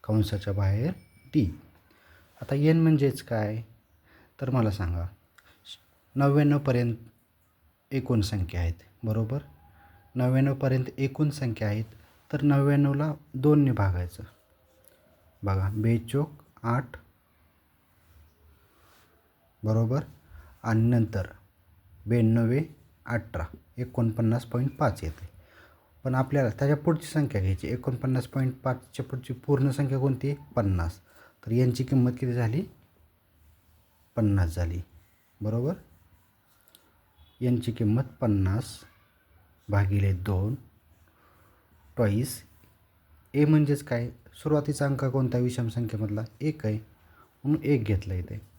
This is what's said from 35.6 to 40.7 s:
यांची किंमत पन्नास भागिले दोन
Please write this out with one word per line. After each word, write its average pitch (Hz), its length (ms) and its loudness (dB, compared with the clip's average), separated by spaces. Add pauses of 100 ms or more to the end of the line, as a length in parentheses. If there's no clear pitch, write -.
यांची 123 320 0
किंमत 113 300 0 (180)
पन्नास 101 440 2 (1040)
भागिले 101 440 2
दोन 98 420 -2 (1400)